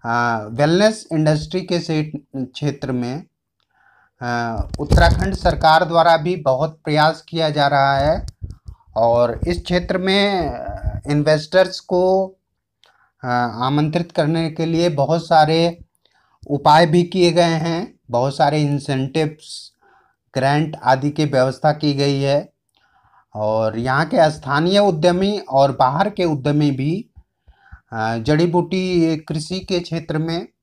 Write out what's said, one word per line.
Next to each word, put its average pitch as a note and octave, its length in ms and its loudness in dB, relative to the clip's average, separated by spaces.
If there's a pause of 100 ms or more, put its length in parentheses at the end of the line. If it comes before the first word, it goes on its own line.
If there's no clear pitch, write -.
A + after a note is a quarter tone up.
अ, A#2 460 -2
वेलनेस E3+ 600 0
इंडस्ट्री D#3 480 0
के F3+ 200 -4
से-, D#3 380 -4 (180)
क्षेत्र C3 560 -6
में, B2+ 320 -6 (1000)
अ, A#2 460 -6 (120)
उत्तराखंड E3+ 540 4
सरकार E3 500 4
द्वारा E3 320 4
भी E3 200 -2
बहुत C#3+ 480 -2
प्रयास D#3 440 2
किया D#3+ 220 -2
जा D3 160 0
रहा C#3 320 2
है D3+ 280 0 (720)
और A#2 520 2
इस F3 140 -4
क्षेत्र F3 360 -2
में, F#3+ 520 0
अ, - 500 -8 (100)
इन्वेस्टर्स D#3 720 0
को, F#3 460 0 (1000)
अ, - 20 -6 (360)
आमंत्रित D3+ 500 -2
करने E3 380 -2
के D#3+ 160 -6
लिए E3 220 0
बहुत D#3 400 -2
सारे E3 560 2 (600)
उपाय D3+ 400 4
भी E3+ 160 4
किए F3 300 2
गए F3 100 4
हैं, E3 560 -2 (120)
बहुत B2+ 260 -2
सारे D3+ 260 2
इंसेंटिव्स, C#3+ 1120 -4 (640)
ग्रांट D3 480 0
आदि C3 280 2
की D3+ 140 -2
व्यवस्था C3+ 480 0
की D3 220 -2
गई C#3 260 0
है C#3 320 -2 (840)
और A2 440 -2
यहाँ C3 280 0
के E3 240 2
स्थानीय D#3 480 0
उद्यमी F#3+ 600 2
और C3+ 380 2
बाहर D3+ 340 0
के F#3+ 140 -4
उद्यमी D3 460 0
भी, D3 400 -4 (840)
अ, A2+ 240 -2
जड़ी D3+ 300 0
बूटी F3 720 0
कृषि D#3 440 -8
के F#3 200 -4
क्षेत्र E3 380 -6
में E3 300 -4 (140)